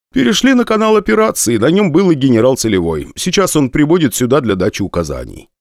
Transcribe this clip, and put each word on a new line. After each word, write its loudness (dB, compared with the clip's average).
«Перешли 2
на 2
канал 0
операции, 0
на 2
нем 2
был 2
и 4
генерал 2
Целевой. -2
Сейчас -2
он 2
прибудет 0
сюда 0
для -2
дачи -2
указаний». -8